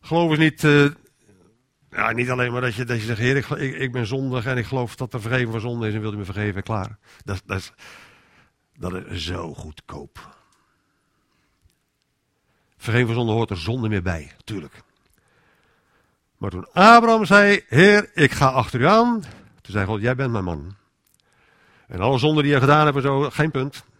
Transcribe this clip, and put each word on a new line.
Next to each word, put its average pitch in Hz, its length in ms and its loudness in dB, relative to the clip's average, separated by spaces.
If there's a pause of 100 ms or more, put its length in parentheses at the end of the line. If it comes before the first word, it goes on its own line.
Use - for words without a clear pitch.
Geloof 165 300 0
is 151 60 2
niet, 156 260 2
eh, 147 220 6 (1040)
ja, 107 220 -2
niet 123 180 -4
alleen 123 220 -2
maar 123 100 -4
dat 120 140 -4
je, 123 100 -6
dat 117 140 -4
je 104 60 -8
zegt, 113 140 -6
"Heer, 127 160 0
ik, 139 140 -4
ik, 135 260 -6
ik 131 160 -6
ben 120 140 -6
zondig 127 400 -6
en 131 120 -4
ik 113 80 -6
geloof 123 300 -6
dat - 180 -10
er 113 80 -8
vergeving 117 300 -4
van 113 80 -6
zonde 117 280 -6
is 104 60 -4
en 107 80 -6
wilt 107 120 -6
u 104 40 -10
me 101 80 -8
vergeven, 98 380 -6
klaar." 107 340 -8 (280)
Dat, 98 200 -10
dat 95 120 -8
is, - 160 -12 (1040)
dat 90 160 -10
is 90 320 -12
zo 85 280 -10
goedkoop. - 800 -20 (2500)
Vergeving 117 300 0
van 117 100 -2
zonde 113 160 0
hoort 113 160 -2
er 92 80 -6
zonde 110 320 -6
meer 101 120 -2
bij, 85 300 -8 (120)
tuurlijk. 92 400 -14 (1500)
Maar 101 120 -8
toen - 220 -12
Abraham 226 540 6
zei, 202 420 6
"Heer, 202 460 6
ik 151 180 4
ga 143 160 2
achter 127 320 0
u 127 60 2
aan," 226 360 2 (400)
toen - 120 -16
zei 101 120 -2
God, 104 160 -4
"Jij 123 140 -2
bent 127 160 -4
mijn 104 120 -4
man. 87 320 -8 (1120)
En 87 120 -12
alle 123 180 0
zonden 151 260 2
die 143 100 2
je 135 60 4
gedaan 147 260 4
hebt 143 120 2
en 131 60 -2
zo, 139 260 0
geen 151 220 -2
punt. 135 320 -6 (160)